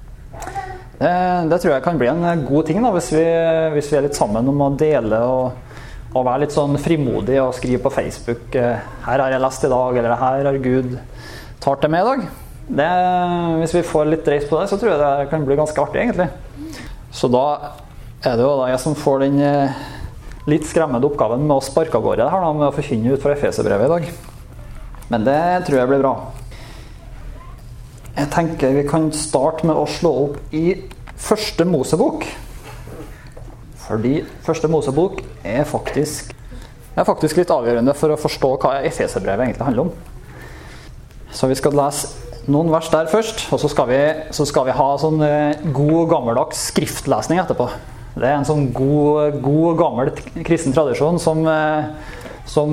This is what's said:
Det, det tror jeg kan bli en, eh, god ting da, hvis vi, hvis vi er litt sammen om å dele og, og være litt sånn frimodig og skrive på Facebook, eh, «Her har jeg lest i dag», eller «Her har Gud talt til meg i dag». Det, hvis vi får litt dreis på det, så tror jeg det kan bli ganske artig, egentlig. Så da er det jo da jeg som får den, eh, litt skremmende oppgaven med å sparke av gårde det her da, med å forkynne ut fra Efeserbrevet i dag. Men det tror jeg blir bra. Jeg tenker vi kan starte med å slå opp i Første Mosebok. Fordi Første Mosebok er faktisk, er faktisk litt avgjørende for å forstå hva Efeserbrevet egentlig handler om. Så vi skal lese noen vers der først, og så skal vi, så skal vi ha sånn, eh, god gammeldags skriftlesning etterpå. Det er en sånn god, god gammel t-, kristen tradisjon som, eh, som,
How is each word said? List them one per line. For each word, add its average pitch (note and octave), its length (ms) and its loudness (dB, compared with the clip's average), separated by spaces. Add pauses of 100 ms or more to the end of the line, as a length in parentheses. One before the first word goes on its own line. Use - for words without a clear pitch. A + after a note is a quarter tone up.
(1000)
Det, F3+ 500 2
det F3 100 4
tror E3+ 140 4
jeg C3 80 0
kan E3+ 160 0
bli B2 140 4
en, E3+ 120 0
eh, E3+ 220 0
god D#3 200 2
ting E3+ 180 2
da, A#3+ 80 4
hvis F3 240 0
vi, D#3+ 100 6 (480)
hvis C#3+ 160 0
vi D3+ 60 4
er C#3 100 4
litt C#3+ 100 -2
sammen A#2+ 360 2
om C#3+ 80 2
å C#3 160 2
dele B2+ 480 2
og, B2+ 380 0 (540)
og B2+ 80 2
være C3+ 220 2
litt D3 80 -6
sånn C#3+ 260 2
frimodig B2+ 640 0
og B2+ 140 0
skrive B2 280 0
på C3+ 80 2
Facebook, - 640 -6
eh, A#2+ 220 0 (260)
«Her C3+ 160 0
har C3+ 140 0
jeg C3 80 0
lest C3 240 0
i C3 60 2
dag», B2+ 260 2
eller A#2 180 2
«Her C3+ 320 0
har C#3 160 0
Gud B2+ 300 0 (640)
talt C#3 220 0
til D3+ 100 2
meg F3+ 120 4
i A#3+ 80 4
dag». A3 160 -2 (380)
Det, C#3+ 200 2 (760)
hvis E3 160 -2
vi E3+ 100 4
får D3+ 240 2
litt D#3 160 0
dreis C#3+ 220 2
på D#3+ 100 2
det, G3 120 0
så G3 100 -2
tror A3+ 100 2
jeg D3 120 2
det C#3+ 280 2
kan D#3 160 0
bli C#3 120 4
ganske D3+ 240 2
artig, - 200 0
egentlig. F#3 240 0 (880)
Så - 160 0
da B2 140 4 (800)
er C3 160 2
det - 20 6
jo C#3+ 160 4
da B2+ 140 0
jeg B2+ 100 0
som D3+ 160 -2
får C#3 240 2
den, C#3 220 2
eh, C#3+ 320 2 (720)
litt D3 160 2
skremmende C#3+ 400 2
oppgaven C3+ 380 0
med C#3+ 140 4
å C3 40 0
sparke D#3+ 320 0
av A2+ 80 2
gårde G#2+ 220 2
det D3 80 0
her F#3 100 0
da, E3 140 0
med D3 100 2
å C#3 80 0
forkynne B2 380 0
ut C#3 100 0
fra C#3+ 140 2
Efeserbrevet G#2 500 0
i D#3 60 4
dag. E3+ 180 -2 (1040)
Men A2+ 160 2
det C#3+ 100 4 (300)
tror C#3 100 4
jeg B2+ 140 4
blir C#3 100 4
bra. C3 140 2 (2000)
Jeg C#3+ 160 -4
tenker D#3+ 400 0
vi C#3+ 160 2
kan D#3+ 240 2
starte D3+ 560 2
med D#3 80 2
å D3 100 2
slå D#3+ 260 0 (120)
opp C#3+ 120 -4 (200)
i E3 240 2 (400)
Første - 480 0
Mosebok. F#3 580 2 (1600)
Fordi A#2 320 0 (240)
Første E3 300 0
Mosebok D3+ 500 2 (240)
er B2+ 220 0
faktisk, - 640 -4 (640)
er E3+ 100 2
faktisk D#3+ 320 2
litt F3 160 4
avgjørende A#2+ 400 4
for D#3 160 2
å D3+ 80 2
forstå - 400 0
hva C#3 200 2 (100)
Efeserbrevet G2 580 0
egentlig A#2 220 -2
handler B2+ 180 2
om. E3+ 60 -2 (1400)
Så - 160 -2
vi C3 120 2
skal C#3+ 200 2
lese - 460 -2 (220)
noen D3+ 240 4
vers D#3+ 220 2
der D#3+ 180 2
først, A3 400 0
og C3+ 80 2
så D3 100 0
skal C3+ 220 2
vi, C3 100 4 (340)
så D3 120 0
skal C#3 220 2
vi D3+ 100 0
ha C#3 100 4 (140)
sånn, D#3 240 2
eh, D3 380 0 (100)
god D#3+ 380 4
gammeldags B2+ 580 0
skriftlesning D#3 720 0
etterpå. B2+ 240 0 (480)
Det A2 80 -4
er C3+ 140 2
en C#3 100 0
sånn D3 260 2
god, D3 720 2
god D#3+ 380 4
gammel C#3 340 2
t-, - 320 -10
kristen D#3+ 260 2
tradisjon D3 460 2
som, D#3+ 320 2
eh, D#3 380 0 (580)
som, D3+ 260 2